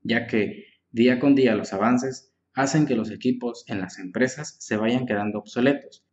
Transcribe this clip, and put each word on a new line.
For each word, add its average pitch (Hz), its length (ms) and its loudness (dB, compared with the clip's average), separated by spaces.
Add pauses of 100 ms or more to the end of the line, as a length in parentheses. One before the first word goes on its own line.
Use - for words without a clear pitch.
ya 117 240 -2
que - 400 -2 (240)
día 123 280 4
con 139 160 4
día 123 200 4
los 101 180 -4
avances 123 640 -2 (180)
hacen 139 320 2
que 131 120 0
los 110 140 -4
equipos 123 580 -4
en 101 120 -6
las 90 180 -10
empresas 113 600 -4
se - 180 -4
vayan 123 300 0
quedando 104 320 -2
obsoletos - 760 -2